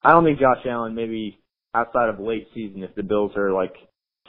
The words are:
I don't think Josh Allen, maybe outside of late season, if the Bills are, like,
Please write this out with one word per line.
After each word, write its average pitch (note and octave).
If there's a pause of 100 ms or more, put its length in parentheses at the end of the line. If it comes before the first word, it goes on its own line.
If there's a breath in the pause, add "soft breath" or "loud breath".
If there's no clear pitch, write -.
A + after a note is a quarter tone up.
I C#3
don't E3
think D3
Josh B2+
Allen, A#2
maybe A2+ (340)
outside A#2
of G2+
late G#2+
season, G2
if F#2
the G#2
Bills G2+
are, G2+
like, F#2 (560)